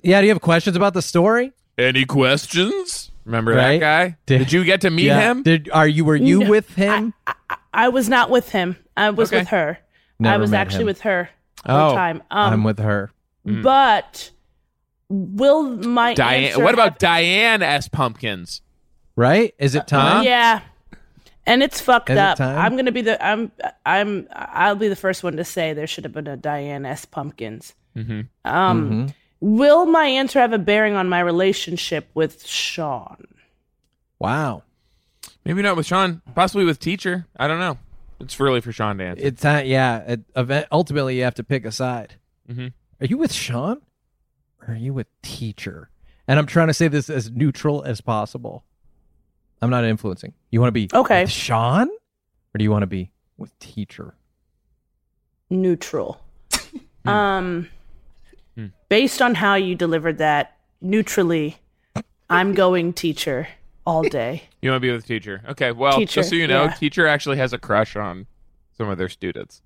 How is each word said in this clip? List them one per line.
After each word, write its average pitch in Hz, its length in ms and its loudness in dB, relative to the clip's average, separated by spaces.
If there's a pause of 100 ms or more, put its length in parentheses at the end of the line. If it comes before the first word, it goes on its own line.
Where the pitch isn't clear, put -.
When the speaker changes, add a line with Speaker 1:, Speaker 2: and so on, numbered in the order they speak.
Speaker 1:
Yeah, 190 180 6
do 196 60 6
you 214 60 6
have 175 80 0
questions 170 360 2
about 175 180 2
the 175 80 0
story? 226 500 2 (240)
Speaker 2:
Any 131 280 2
questions? 170 1040 0 (140)
Remember 113 300 0
that 127 120 4
Speaker 1:
Right? 151 140 2
Speaker 2:
guy? 165 360 2 (100)
Speaker 1:
Did 131 120 4
Speaker 2:
Did 131 140 2
you 180 120 4
get 185 180 4
to 185 80 2
meet 165 160 2
Speaker 1:
Yeah. 143 140 4
Speaker 2:
him? 247 220 2
Speaker 1:
Did, 165 300 2
are 156 160 6
you, 151 160 2
were 151 120 4
you 147 240 6
Speaker 3:
No, 208 100 2
Speaker 1:
with 214 240 2
him? 208 400 0 (120)
Speaker 3:
I, 131 80 -6 (160)
I, - 60 -6 (180)
I 233 140 4
was 247 200 0
not 247 220 2
with 247 200 2
him. 180 260 -2 (200)
I 214 140 2
was 208 200 0
Speaker 2:
Okay. 185 100 2
Speaker 3:
with 180 80 -6
her. 170 300 -2 (420)
Speaker 1:
Never 202 140 4
Speaker 3:
I 208 40 4
was 208 120 2
Speaker 1:
met 202 100 2
Speaker 3:
actually 190 220 -2
Speaker 1:
him. 220 40 0
Speaker 3:
with 196 160 -4
her 180 280 -2 (360)
Speaker 2:
Oh. 147 200 4
Speaker 3:
one 139 100 4
time. 170 200 -2 (140)
Um, 202 220 2
Speaker 1:
I'm 107 120 2
with 107 140 0
her. 104 320 -2 (360)
Speaker 2:
Mm. 208 180 -2
Speaker 3:
But 262 680 2 (760)
will 202 560 2
my 240 500 0
Speaker 2:
Diane, 131 360 2
Speaker 3:
answer - 120 0
Speaker 2:
what 233 120 4
about 220 180 4
Speaker 3:
have - 60 -18
Speaker 2:
Diane 185 640 2
S. 143 260 0
Pumpkins? 110 720 -6 (540)
Speaker 1:
Right? 156 420 4
Is 139 160 0
it 147 140 -2
time? 143 300 4
Speaker 2:
Huh? 226 40 4
Speaker 3:
Yeah. 233 380 4 (840)
And 247 160 4
it's - 180 -2
fucked 240 300 2
Speaker 1:
Is - 60 4
it - 20 4
Speaker 3:
up. 196 200 4
Speaker 1:
time? 135 200 -2
Speaker 3:
I'm 214 180 0
gonna 254 160 0
be 247 100 -2
the, 220 220 -2
I'm, 214 260 -2 (360)
I'm, 196 460 -2
I'll 202 440 -2
be 208 120 0
the 196 80 -2
first 190 280 -4
one 170 120 -4
to 170 80 -6
say 160 280 -4
there 151 140 -8
should - 180 -10
have 120 80 -10
been 151 140 -10
a 139 100 -10
Diane 143 480 -8
S. 135 200 -10
Pumpkins. - 680 -12 (220)
Speaker 2:
Mm-hmm. 113 240 -8 (240)
Speaker 3:
Um, 170 460 0
Speaker 1:
Mm-hmm. 113 160 -2 (340)
Speaker 3:
will 285 460 4
my 320 200 4
answer 269 340 0
have 233 120 4
a 220 60 0
bearing 208 360 2
on 185 140 0
my 175 120 0
relationship 175 920 -2
with 156 320 -2
Sean? - 800 -8 (920)
Speaker 1:
Wow. 123 440 -4 (840)
Speaker 2:
Maybe 180 180 -2
not 196 140 2
with 156 100 -2
Sean. 180 340 0 (140)
Possibly 185 320 2
with 156 140 0
teacher. 180 460 -4 (100)
I 139 120 -2
don't 160 120 -2
know. 165 180 -6 (420)
It's - 180 -14
early 131 220 2
for 117 120 -12
Sean 104 260 -4
to 92 60 -6
answer. 90 200 -8
Speaker 1:
It's, 135 200 -4
uh, 147 200 2
yeah. 131 360 0
It, 117 200 -6 (160)
event-, 135 340 -2
ultimately, 143 460 -2
you 127 80 0
have 123 120 -2
to 117 80 -10
pick 135 200 -4
a 110 80 -8
side. 123 440 -8 (340)
Speaker 2:
Mm-hmm. 123 160 -12 (340)
Speaker 1:
Are 139 60 -4
you 208 100 -2
with 320 160 -2
Sean? 151 480 -6 (880)
Are 113 80 -8
you 127 180 -8
with 120 120 -6 (160)
teacher? - 680 -12 (360)
And 139 120 2
I'm 147 80 0
trying 165 220 2
to 156 60 0
say 165 140 2
this 143 220 -2
as 117 200 -6
neutral 143 520 -2
as 120 180 -8
possible. 110 640 -6 (1000)
I'm 120 80 0
not 123 140 0
influencing. 110 500 -4 (160)
You 117 100 2
wanna 120 120 4
be 104 200 -2
Speaker 3:
Okay. 220 300 4
Speaker 1:
with 196 80 -2
Sean? 131 580 0
Or - 720 -16
do 107 60 0
you 107 60 2
wanna 104 160 0
be 92 240 -8 (260)
with - 220 -20
teacher? - 560 -16 (1400)
Speaker 3:
Neutral. 180 720 -4 (840)
Speaker 2:
Hmm. - 40 -2
Speaker 3:
Um, 190 600 -2 (840)
Speaker 2:
Hmm. 110 120 -12 (220)
Speaker 3:
based 254 340 0
on 240 140 2
how 202 180 2
you 190 200 -2
delivered 165 440 -2
that, 151 380 0 (240)
neutrally, 175 760 -2 (760)
I'm 185 240 2
going 180 380 2
teacher 156 560 -6 (380)
all 160 160 0
day. 139 400 -4 (100)
Speaker 2:
<laughs> - 80 -
You 131 100 -2
wanna 131 100 0
be 127 100 -2
with 117 160 -6
teacher. 104 420 -8
Okay, 135 240 -4
well, 120 260 2
Speaker 3:
Teacher, 214 220 -2
Speaker 2:
just 175 100 0
so - 60 -2
you 165 120 0
know, 135 160 2
Speaker 3:
yeah. 156 100 0
Speaker 2:
teacher 160 320 0
actually 143 300 0
has 131 160 -2
a 120 60 -8
crush 107 360 -2
on 95 320 -10 (500)
some 110 120 -6
of 95 100 -6
their 92 100 -4
students. - 580 -12